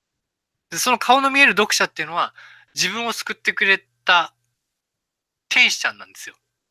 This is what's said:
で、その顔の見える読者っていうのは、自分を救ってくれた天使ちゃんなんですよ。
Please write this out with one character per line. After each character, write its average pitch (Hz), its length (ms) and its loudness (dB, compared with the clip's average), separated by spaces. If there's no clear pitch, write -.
で、 165 80 -12
そ 254 120 -2
の 240 80 2
顔 262 220 4
の 269 100 0
見 269 100 2
え 277 60 6
る 233 60 4
読 208 220 0
者 202 100 0
っ - 80 -4
て - 100 -8
い - 20 -6
う 151 40 -10
の 160 60 -10
は、 151 200 -2
自 156 140 -2
分 226 180 -6
を 226 60 -4
救 - 200 -8
っ - 40 -12
て - 160 -4
く - 120 -2
れ 196 140 4
た 175 300 2
天 240 220 2
使 - 100 -6
ち - 60 -4
ゃ 117 60 -4
ん 104 60 -16
な 98 80 -18
ん 95 60 -20
で - 60 -20
す - 100 -18
よ。 - 80 -20